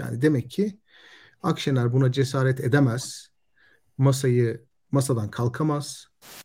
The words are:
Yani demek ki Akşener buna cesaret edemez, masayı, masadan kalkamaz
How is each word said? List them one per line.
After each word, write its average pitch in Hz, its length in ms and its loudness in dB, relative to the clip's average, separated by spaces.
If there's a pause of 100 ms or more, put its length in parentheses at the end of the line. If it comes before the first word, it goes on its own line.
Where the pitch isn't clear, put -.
Yani 120 220 -6
demek 147 280 2
ki 202 280 -2 (640)
Akşener 135 500 0
buna 131 200 2
cesaret 131 480 0
edemez, 131 680 0 (680)
masayı, 131 680 2 (260)
masadan 123 400 0
kalkamaz 143 760 -4 (380)